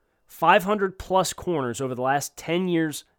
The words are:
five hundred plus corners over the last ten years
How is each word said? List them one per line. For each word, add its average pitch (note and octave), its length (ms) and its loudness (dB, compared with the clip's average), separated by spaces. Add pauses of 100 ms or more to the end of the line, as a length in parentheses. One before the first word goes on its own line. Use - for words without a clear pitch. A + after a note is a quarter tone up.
(260)
five F3 380 4
hundred G3 340 -2
plus F#3 360 0
corners C3+ 460 -4
over C3 140 -4
the B2 80 -6
last C3+ 340 -2
ten F3 320 -2
years D#3+ 380 0 (140)